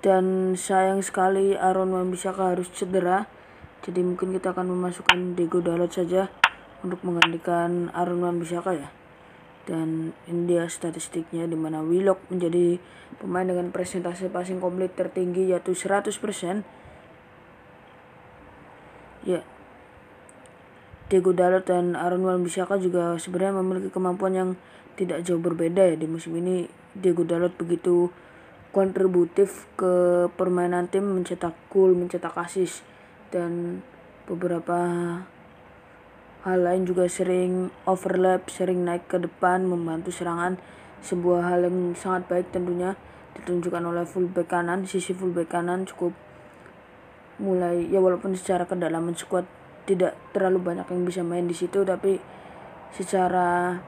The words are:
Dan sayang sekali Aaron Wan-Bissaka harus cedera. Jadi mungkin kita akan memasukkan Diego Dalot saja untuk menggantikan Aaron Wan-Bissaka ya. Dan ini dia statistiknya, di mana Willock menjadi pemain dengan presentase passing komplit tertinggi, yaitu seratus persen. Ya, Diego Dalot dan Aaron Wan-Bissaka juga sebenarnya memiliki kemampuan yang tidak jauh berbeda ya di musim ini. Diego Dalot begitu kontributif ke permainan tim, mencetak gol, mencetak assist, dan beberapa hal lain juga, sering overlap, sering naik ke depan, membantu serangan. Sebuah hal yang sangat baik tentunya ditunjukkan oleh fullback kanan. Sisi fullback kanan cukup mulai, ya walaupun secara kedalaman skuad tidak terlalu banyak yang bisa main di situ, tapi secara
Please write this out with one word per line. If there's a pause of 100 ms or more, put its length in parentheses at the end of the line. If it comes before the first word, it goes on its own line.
Dan
sayang
sekali
Aaron
Wan-Bissaka
harus
cedera. (560)
Jadi
mungkin
kita
akan
memasukkan
Diego
Dalot
saja (560)
untuk
menggantikan
Aaron
Wan-Bissaka
ya. (720)
Dan (160)
ini
dia
statistiknya,
di
mana
Willock (160)
menjadi (400)
pemain
dengan
presentase
passing
komplit
tertinggi,
yaitu
seratus
persen. (2500)
Ya, (1600)
Diego
Dalot
dan
Aaron
Wan-Bissaka
juga
sebenarnya
memiliki
kemampuan
yang (480)
tidak
jauh
berbeda
ya
di
musim
ini. (320)
Diego
Dalot
begitu (640)
kontributif
ke
permainan
tim,
mencetak (140)
gol,
mencetak
assist, (480)
dan (400)
beberapa (1600)
hal
lain
juga,
sering (160)
overlap,
sering
naik
ke
depan,
membantu
serangan. (480)
Sebuah
hal
yang
sangat
baik
tentunya (400)
ditunjukkan
oleh
fullback
kanan.
Sisi
fullback
kanan
cukup (1200)
mulai,
ya
walaupun
secara
kedalaman
skuad (400)
tidak (160)
terlalu
banyak
yang
bisa
main
di
situ,
tapi (800)
secara (100)